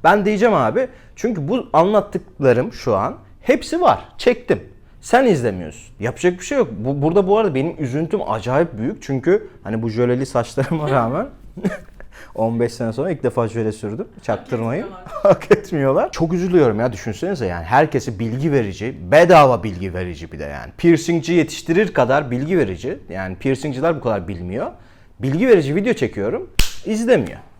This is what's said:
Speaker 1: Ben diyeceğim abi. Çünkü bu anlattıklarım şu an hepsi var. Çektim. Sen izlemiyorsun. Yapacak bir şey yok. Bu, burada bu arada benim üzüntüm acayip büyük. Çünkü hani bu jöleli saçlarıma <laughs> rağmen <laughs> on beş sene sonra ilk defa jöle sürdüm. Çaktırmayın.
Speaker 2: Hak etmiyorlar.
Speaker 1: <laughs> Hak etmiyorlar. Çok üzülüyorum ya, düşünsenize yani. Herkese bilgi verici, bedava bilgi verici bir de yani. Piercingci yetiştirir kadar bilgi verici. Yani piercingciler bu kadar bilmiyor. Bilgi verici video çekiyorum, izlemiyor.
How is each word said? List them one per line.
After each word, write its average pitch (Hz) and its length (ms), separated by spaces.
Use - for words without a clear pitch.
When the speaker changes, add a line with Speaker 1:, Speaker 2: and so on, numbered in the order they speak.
Speaker 1:
Ben 190 220
diyeceğim 214 300
abi. 151 320
Çünkü 180 320
bu 233 260
anlattıklarım 180 1000
şu - 220
an 123 220
hepsi 320 400
var. 254 180
Çektim. - 420
Sen 262 240
izlemiyorsun. 107 760
Yapacak 175 400
bir - 60
şey 285 120
yok. 180 200
Bu, 139 240
burada 180 260
bu 202 100
arada 196 180
benim 143 280
üzüntüm 156 360
acayip 127 460
büyük. 117 260
Çünkü 139 440
hani 110 180
bu 117 80
jöleli 123 360
saçlarıma 135 640
<laughs> - 20
rağmen 135 360
<laughs> - 720
on 113 240
beş 117 140
sene 113 200
sonra 147 180
ilk 143 120
defa 117 240
jöle 110 240
sürdüm. 107 360
Çaktırmayın. 117 680
Speaker 2:
Hak - 120
etmiyorlar. - 200
Speaker 1:
<laughs> - 0
Hak - 180
etmiyorlar. 151 600
Çok 165 220
üzülüyorum 170 460
ya, 117 140
düşünsenize 120 520
yani. 87 200
Herkese 127 540
bilgi 127 320
verici, 104 460
bedava 151 520
bilgi 92 300
verici 85 380
bir 78 80
de 73 40
yani. 71 340
Piercingci 170 560
yetiştirir 175 600
kadar 131 380
bilgi 147 260
verici. 120 420
Yani 92 260
piercingciler 135 600
bu 113 60
kadar 101 260
bilmiyor. 95 440
Bilgi 160 280
verici 156 280
video 208 180
çekiyorum, 127 560
izlemiyor. 220 540